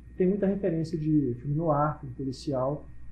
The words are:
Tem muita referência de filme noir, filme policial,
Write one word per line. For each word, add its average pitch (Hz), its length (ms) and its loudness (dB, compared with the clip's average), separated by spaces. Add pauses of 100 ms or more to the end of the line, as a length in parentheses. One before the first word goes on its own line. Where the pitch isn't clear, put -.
(180)
Tem 185 100 4
muita 202 200 2
referência 170 500 0
de 151 420 4
filme 143 160 -2
noir, 151 440 2
filme 127 160 -12
policial, 135 680 -2 (260)